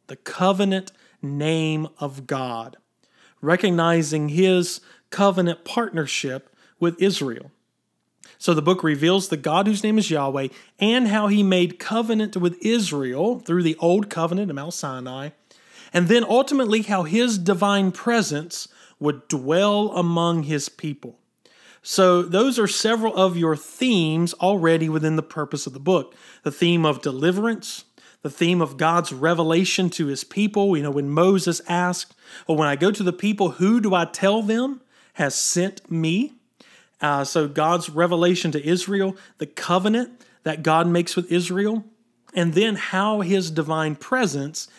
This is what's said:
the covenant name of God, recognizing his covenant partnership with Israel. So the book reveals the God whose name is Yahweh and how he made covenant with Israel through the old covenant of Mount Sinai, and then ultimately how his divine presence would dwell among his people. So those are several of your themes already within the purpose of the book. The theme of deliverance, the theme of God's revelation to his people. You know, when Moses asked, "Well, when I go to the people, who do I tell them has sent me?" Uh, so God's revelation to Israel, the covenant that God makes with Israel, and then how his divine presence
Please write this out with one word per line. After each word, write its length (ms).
the 80
covenant 760
name 680
of 280
God, 500
recognizing 880
his 540
covenant 560
partnership 920
with 220
Israel. 500
So 160
the 80
book 220
reveals 460
the 100
God 280
whose 160
name 140
is 140
Yahweh 380
and 300
how 200
he 140
made 360
covenant 580
with 240
Israel 800
through 240
the 140
old 340
covenant 400
of 60
Mount 180
Sinai, 560
and 140
then 160
ultimately 580
how 220
his 340
divine 540
presence 760
would 300
dwell 640
among 500
his 260
people. 500
So 380
those 380
are 80
several 480
of 200
your 200
themes 800
already 540
within 280
the 60
purpose 440
of 60
the 80
book. 340
The 80
theme 340
of 160
deliverance, 840
the 80
theme 320
of 140
God's 360
revelation 800
to 160
his 160
people. 540
You 80
know, 80
when 180
Moses 560
asked, 480
"Well, 100
when 120
I 80
go 160
to 100
the 100
people, 400
who 280
do 160
I 80
tell 380
them 380
has 200
sent 560
me?" 440
Uh, 240
so 240
God's 420
revelation 600
to 120
Israel, 520
the 80
covenant 800
that 180
God 240
makes 300
with 160
Israel, 520
and 220
then 220
how 460
his 280
divine 460
presence 720